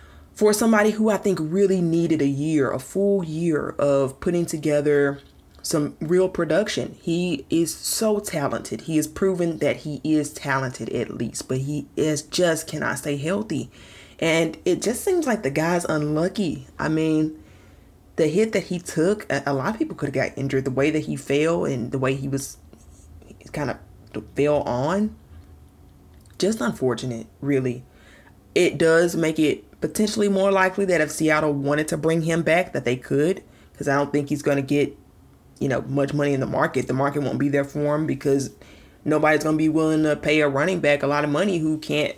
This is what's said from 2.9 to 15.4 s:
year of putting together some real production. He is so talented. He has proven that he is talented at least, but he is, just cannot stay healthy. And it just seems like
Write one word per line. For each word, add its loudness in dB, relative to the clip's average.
year -2
of 2
putting 0
together 2
some -2
real 2
production. -2
He -2
is 0
so -2
talented. -4
He -4
has 2
proven -2
that 0
he -8
is 0
talented -4
at -4
least, -6
but -2
he -6
is, 0
just 0
cannot -4
stay -4
healthy. -4
And 2
it 2
just -2
seems 0
like 0